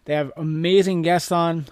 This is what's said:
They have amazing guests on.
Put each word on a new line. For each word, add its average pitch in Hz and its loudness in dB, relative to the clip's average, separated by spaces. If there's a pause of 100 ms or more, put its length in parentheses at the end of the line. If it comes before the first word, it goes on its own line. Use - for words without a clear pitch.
They 147 -4
have 147 -4
amazing 175 2
guests 170 0
on. 170 0